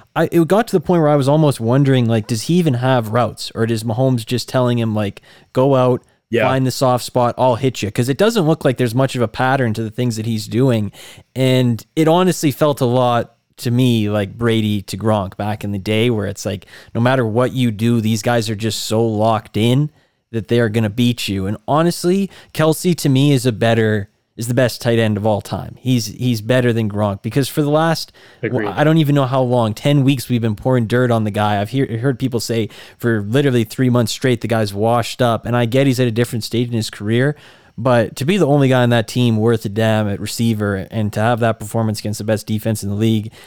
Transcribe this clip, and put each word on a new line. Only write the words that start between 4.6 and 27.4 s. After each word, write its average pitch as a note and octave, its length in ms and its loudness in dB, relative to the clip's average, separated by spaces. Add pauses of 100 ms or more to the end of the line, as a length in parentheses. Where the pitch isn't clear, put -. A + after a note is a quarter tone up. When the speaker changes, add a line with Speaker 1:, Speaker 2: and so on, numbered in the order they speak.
Speaker 1:
him, A2+ 160 -2
like, G#2 260 -4 (320)
"Go C3+ 220 2
out, B2+ 280 2 (300)
Speaker 2:
Yeah. A2 140 2
Speaker 1:
find C3 180 0
the B2+ 60 0
soft B2 340 0
spot, A#2+ 320 0
I'll B2 200 2
hit - 260 -2
you"? F#2+ 80 -4
'Cause B2 180 -2
it C#3 80 -2
doesn't G#3+ 300 2
look D#3 180 0
like C3 120 2
there's A#2+ 180 -2
much C3 220 0
of B2 60 0
a A2+ 40 0
pattern B2+ 480 0
to A2+ 80 -6
the G#2+ 80 -6
things B2 240 -2
that A2 120 -6
he's A2 200 -4
doing. A2 460 0 (420)
And B2+ 500 0 (120)
it D#3+ 100 2
honestly E3 460 2
felt D3 280 0
a C3 60 2
lot A#2+ 480 0 (220)
to A#2+ 160 -4
me A#2+ 360 2
like G#2 300 -4
Brady A2 440 0
to - 140 -12
Gronk G2+ 400 -2
back G#2 280 -6
in G2+ 80 -6
the G2+ 60 -4
day, G#2+ 300 0
where G#2+ 180 -2
it's G2 200 -8
like, G2 200 -8 (280)
no A#2 60 -2
matter B2 260 2
what A#2 260 0
you B2 200 0
do, A#2 280 0
these A2 220 -2
guys A#2+ 260 -2
are A2+ 60 -4
just G#2 300 -6
so A2 200 0
locked A2 520 0
in B2+ 340 2 (400)
that A2+ 160 -6
they A#2+ 140 2
are A#2 80 2
gonna A2 200 0
beat A#2+ 380 -2
you. G2 200 -4
And G#2 100 -4 (100)
honestly, F3 640 0 (240)
Kelce D#3+ 400 2
to - 140 -2
me C#3 240 4
is B2 120 2
a B2+ 80 2
better, A2 560 0 (280)
is A#2 120 -8
the B2 60 -2
best B2 260 0
tight A#2 180 2
end G#2+ 200 2
of G#2 80 -2
all G#2 160 0
time. F#2 360 -10
He's, B2 280 0
he's A#2+ 340 -4
better B2 320 0
than A2+ 160 0
Gronk G2+ 320 -2
because C3 300 -2